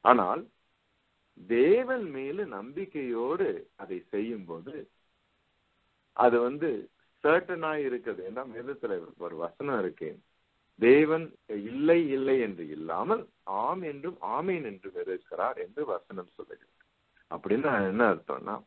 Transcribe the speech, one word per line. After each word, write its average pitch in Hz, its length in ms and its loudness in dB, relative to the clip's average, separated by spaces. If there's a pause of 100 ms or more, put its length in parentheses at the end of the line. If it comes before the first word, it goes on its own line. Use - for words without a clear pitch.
ஆனால் 117 380 6 (1040)
தேவன் 214 600 4
மேல 143 360 -6
நம்பிக்கையோடு 135 1040 -4 (280)
அதை 95 200 -10 (120)
செய்யும்போது 104 640 -6 (1400)
அது 120 220 6
வந்து 143 300 0 (540)
சர்டனா 165 560 2
இருக்குது. 120 440 -4
ஏன்னா 110 240 -8
வேதத்துல 120 500 -6 (200)
ஒரு 85 180 -10
வசனம் 107 440 -4
இருக்கு, 85 300 -4 (680)
தேவன் 151 460 6 (360)
இல்லை 143 380 4 (100)
இல்லை 135 300 2
என்று 92 280 -4
இல்லாமல் 85 560 -4 (360)
ஆம் 160 220 -4
என்றும் 151 460 -10
ஆமேன் 156 380 -2
என்றும் 95 340 -12
இருக்கிறார் 92 580 -6
என்று 107 280 -8
வசனம் 92 500 -8
சொல்லுகிறது. - 420 -20 (540)
அப்படின்னா 131 400 0 (140)
என்ன 101 240 2
அர்த்தம்னா 82 460 -4 (120)